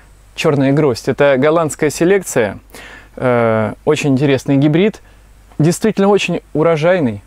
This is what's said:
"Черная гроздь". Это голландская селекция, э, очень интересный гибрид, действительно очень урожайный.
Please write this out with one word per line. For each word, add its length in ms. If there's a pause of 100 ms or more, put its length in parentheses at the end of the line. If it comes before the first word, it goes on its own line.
(340)
"Черная 380
гроздь". 360
Это 300
голландская 520
селекция, 680 (580)
э, 580 (100)
очень 260
интересный 460
гибрид, 440 (580)
действительно 500
очень 320 (120)
урожайный. 760